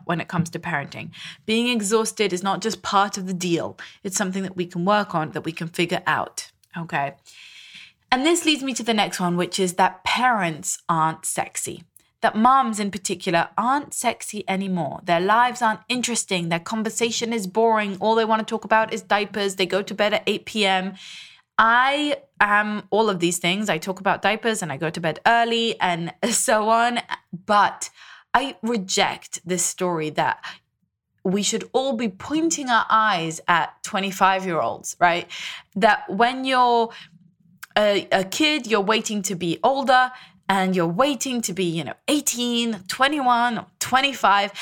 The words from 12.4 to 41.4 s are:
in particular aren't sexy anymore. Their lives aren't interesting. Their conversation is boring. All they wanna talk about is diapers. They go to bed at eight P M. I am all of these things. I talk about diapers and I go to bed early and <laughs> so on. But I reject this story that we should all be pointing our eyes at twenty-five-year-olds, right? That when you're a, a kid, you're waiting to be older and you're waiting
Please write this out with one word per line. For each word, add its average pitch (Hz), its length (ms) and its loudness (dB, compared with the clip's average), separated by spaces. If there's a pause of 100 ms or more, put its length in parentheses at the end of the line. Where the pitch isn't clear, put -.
in 208 100 -2
particular 175 680 -2
aren't 269 360 0
sexy - 540 -6
anymore. 190 560 -2
Their 170 160 2
lives 233 420 2
aren't 214 280 0
interesting. 220 580 -2
Their 170 100 0
conversation 226 760 -2
is 196 140 -4
boring. 214 520 2
All 220 160 2
they 226 80 4
wanna 220 220 0
talk 220 180 -6
about 220 300 2
is 220 80 -6
diapers. 202 560 -2
They 190 80 0
go 190 160 0
to 208 120 -8
bed 208 200 0
at - 120 0
eight 208 200 -2
P 208 200 -2
M. 190 280 0 (640)
I 269 580 4 (240)
am 208 520 2
all 214 180 4
of 185 100 0
these 175 200 0
things. 196 300 0
I 160 80 2
talk 185 220 -6
about 190 220 0
diapers 220 400 0
and 160 100 -6
I 135 60 -6
go 156 120 -2
to 165 120 -8
bed 156 240 -2
early 233 560 2
and 170 320 0 (100)
<laughs> 233 80 0
so 214 380 2
on. 233 320 2 (440)
But - 440 2 (440)
I 254 280 2
reject 196 840 -2
this 175 200 -2
story 170 460 -2
that 151 300 0 (840)
we 196 180 0
should - 300 -4
all 262 180 0
be 233 160 -2
pointing 294 600 -4
our 226 200 2
eyes 185 600 0
at - 340 0
twenty-five-year-olds, 185 1120 0
right? 175 320 2 (460)
That 208 340 2
when 262 360 0
you're 240 440 4 (880)
a, 208 360 2
a 190 100 4
kid, 302 420 0
you're 208 140 2
waiting 214 440 0
to 202 120 -4
be 165 260 -4
older 254 520 4 (360)
and 190 260 2
you're 175 100 2
waiting 240 560 0